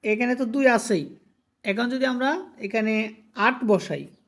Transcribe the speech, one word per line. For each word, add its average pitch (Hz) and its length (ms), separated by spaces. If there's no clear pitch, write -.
এখানে 233 360
তো 262 40
দুই 277 120
আছেই, 185 280
এখন 220 300
যদি 262 180
আমরা 254 180
এখানে 220 280
আট 254 100
বসাই 160 320